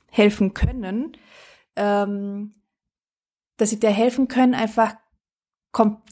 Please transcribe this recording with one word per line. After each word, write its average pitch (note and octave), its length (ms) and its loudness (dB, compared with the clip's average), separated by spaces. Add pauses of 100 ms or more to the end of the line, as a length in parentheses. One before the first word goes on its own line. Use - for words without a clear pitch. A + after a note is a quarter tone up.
helfen G3+ 460 2
können, A#3+ 600 -4 (600)
ähm, G3+ 800 -4 (1000)
dass G#3 120 0
sie G#3+ 100 -4
dir A3 120 2
helfen A#3+ 360 0
können, B3 280 4
einfach A3 400 -2 (760)
kom-, A3 260 2 (140)